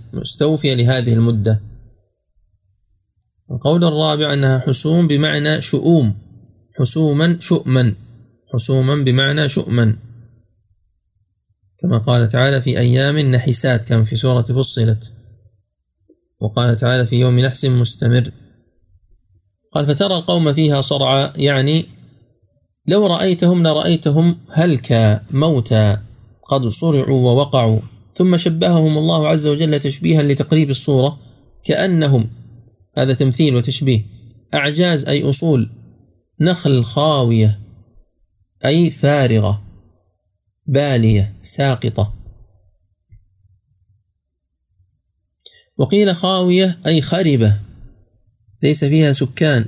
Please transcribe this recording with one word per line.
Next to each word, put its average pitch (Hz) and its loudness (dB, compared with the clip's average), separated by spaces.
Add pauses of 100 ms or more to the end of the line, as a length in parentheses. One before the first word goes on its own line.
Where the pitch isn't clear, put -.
(140)
مستوفية 147 -2
لهذه 120 0
المدة. 113 0 (1900)
القول 151 0
الرابع 151 -2
أنها 135 0
حسوم 156 0
بمعنى 151 0
شؤوم، 139 2 (640)
حسوما 160 0
شؤما، 127 0 (600)
حسوما 135 0
بمعنى 135 0
شؤما، 113 -2 (1800)
كما - -2
قال 117 0
تعالى: 131 0
"في 123 -2
أيام 135 2
نحسات"، 127 0
كما 113 2
في 110 -4
سورة 123 0
فصلت، 117 -2 (1300)
وقال 117 0
تعالى: 123 0
"في 120 -2
يوم 123 2
نحس 127 0
مستمر". 123 0 (1400)
قال: 147 -2
"فترى 185 0
القوم 165 0
فيها 147 2
صرعى"، 139 0
يعني 143 0 (1000)
لو 202 2
رأيتهم 175 0
لرأيتهم 160 0 (140)
هلكا 117 2 (100)
موتى 117 2 (520)
قد 131 0
صرعوا 131 0
ووقعوا، 123 2 (360)
ثم 180 2
شبههم 165 0
الله 156 0
عز 156 0
وجل 147 0
تشبيها 151 0
لتقريب 143 0
الصورة، 139 0 (460)
كأنهم، 147 0 (680)
هذا 131 0
تمثيل 135 0
وتشبيه، 123 0 (520)
أعجاز 151 0
أي 139 -2
أصول 131 0 (720)
نخل 147 0
خاوية 117 0 (1040)
أي 160 2
فارغة 113 0 (1040)
بالية 117 0
ساقطة، 117 -2 (3750)
وقيل 196 2
خاوية 185 0
أي 156 2
خربة 131 0 (1040)
ليس 147 0
فيها 147 2
سكان، 143 0